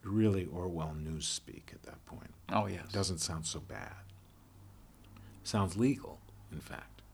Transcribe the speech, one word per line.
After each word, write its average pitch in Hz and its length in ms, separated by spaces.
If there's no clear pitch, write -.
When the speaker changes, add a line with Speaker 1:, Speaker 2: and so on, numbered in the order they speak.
Speaker 1:
Really 98 440
Orwell 80 520
newspeak - 720
at - 120
that - 220
point. - 280
Speaker 2:
Oh, 101 180
yes. 90 240
Speaker 1:
Doesn't 95 280
sound 80 280
so 76 140
bad. - 340
Sounds 95 320
legal, - 440
in - 80
fact. - 440